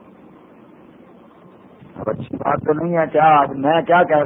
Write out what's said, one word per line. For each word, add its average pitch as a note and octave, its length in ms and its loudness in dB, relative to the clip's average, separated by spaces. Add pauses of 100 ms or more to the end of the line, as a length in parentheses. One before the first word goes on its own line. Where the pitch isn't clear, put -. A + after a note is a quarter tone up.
(2000)
اب F2+ 100 -14
اچھی A2 300 -8
بات C#3+ 300 -2
تو D3+ 60 0
نہیں E3+ 260 -2
ہے، D#3+ 140 0
کیا D#3 260 4
اب C3+ 180 -2
میں D3+ 260 0
کیا E3+ 200 2
کہہ D3+ 240 2